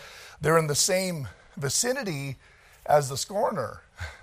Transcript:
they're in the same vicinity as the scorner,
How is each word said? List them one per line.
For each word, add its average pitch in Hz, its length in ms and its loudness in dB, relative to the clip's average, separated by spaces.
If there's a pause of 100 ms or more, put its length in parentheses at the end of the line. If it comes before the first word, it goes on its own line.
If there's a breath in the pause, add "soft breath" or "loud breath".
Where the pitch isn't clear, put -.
(420 loud breath)
they're 156 160 6
in 160 100 4
the 147 80 0
same 180 520 0 (320 loud breath)
vicinity 147 800 -2 (480 soft breath)
as 143 240 6
the 139 80 -6
scorner, 202 640 -4 (420 loud breath)